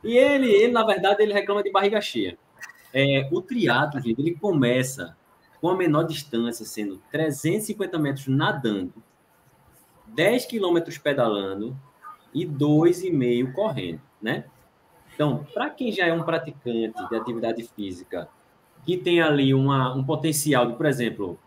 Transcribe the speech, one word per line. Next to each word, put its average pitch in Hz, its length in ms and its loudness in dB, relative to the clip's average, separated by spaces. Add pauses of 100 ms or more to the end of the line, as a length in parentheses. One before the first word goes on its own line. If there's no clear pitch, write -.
E 226 120 2
ele, 269 340 6
ele, 220 220 6
na 226 120 2
verdade, 202 380 2
ele 208 100 2
reclama 202 300 0
de 196 80 -2
barriga 202 300 2
cheia. 98 360 -4 (560)
É, 139 380 2
o 175 100 -2
triatlo, 147 600 0
gente, 117 200 -2
ele 165 140 -2
começa 127 840 0 (440)
com 165 80 0
a 185 80 2
menor 165 260 2
distância, 117 600 -4
sendo 101 360 -8 (100)
trezentos 160 520 -2
e 214 40 -10
cinquenta 190 320 -6
metros 139 280 -2
nadando, 131 680 -2 (1120)
dez 180 380 0
quilômetros 175 540 -2
pedalando 110 800 -2 (580)
e 160 100 -2
dois 156 580 2
e 185 80 -4
meio 127 420 0
correndo, 110 480 -4 (200)
né? 120 240 -4 (680)
Então, 147 400 0
pra 269 160 -4
quem 240 220 -4
já 185 140 0
é 165 60 2
um 165 120 -2
praticante 120 840 -4
de 117 60 -6
atividade 113 480 -4 (140)
física, 90 520 -10 (560)
que 180 120 0
tem 175 260 2
ali 139 320 4
uma, 135 400 2
um 135 80 -2
potencial 147 640 2
de, 117 80 -4
por 156 120 0
exemplo 110 600 -2